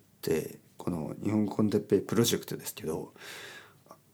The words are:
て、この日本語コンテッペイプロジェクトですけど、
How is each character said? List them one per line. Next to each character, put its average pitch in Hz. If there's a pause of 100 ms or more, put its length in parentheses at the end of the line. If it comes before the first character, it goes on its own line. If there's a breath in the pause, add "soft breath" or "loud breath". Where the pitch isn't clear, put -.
(220)
て、 - (180)
こ -
の 78
日 104
本 107
語 101
コ 110
ン 104
テ -
ッ -
ペ 101
イ 95
プ -
ロ 117
ジ 107
ェ 87
ク -
ト 73
で -
す -
け -
ど、 - (1000 loud breath)